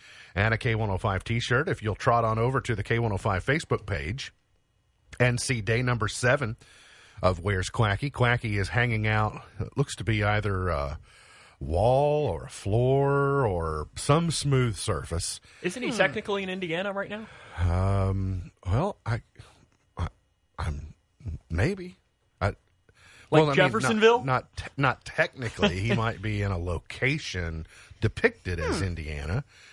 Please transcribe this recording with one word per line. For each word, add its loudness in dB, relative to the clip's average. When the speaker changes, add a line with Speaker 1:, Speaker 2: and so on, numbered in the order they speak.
Speaker 1:
and 2
a 0
K 0
one -2
oh 0
five 0
t-shirt 0
if -4
you'll -2
trot 4
on 0
over 2
to -2
the -4
K 0
one 0
oh -2
five 0
Facebook -2
page -6
and 2
see -2
day 0
number 0
seven 0
of 2
Where's -2
Quacky. 0
Quacky 0
is -2
hanging 0
out, 0
it -8
looks -2
to -8
be 0
either 0
a -2
wall 2
or -4
a -14
floor 2
or -2
some 2
smooth 2
surface. -4
Speaker 2:
Isn't -6
he -2
Speaker 3:
Hmm. -4
Speaker 2:
technically 0
in -6
Indiana -4
right -6
now? -10
Speaker 1:
Um, -4
well, 0
I, -2
I, -4
I'm, -6
maybe. -2
I, 2
Speaker 2:
Like -4
Speaker 1:
well, 8
I 4
mean, 2
not, 2
Speaker 2:
Jeffersonville? 6
Speaker 1:
not 0
te-, -8
not 0
technically. -2
He 0
Speaker 2:
<laughs> -
Speaker 1:
might -2
be -2
in 0
a -2
location -4
depicted -2
as -2
Speaker 3:
Hmm. -2
Speaker 1:
Indiana, -6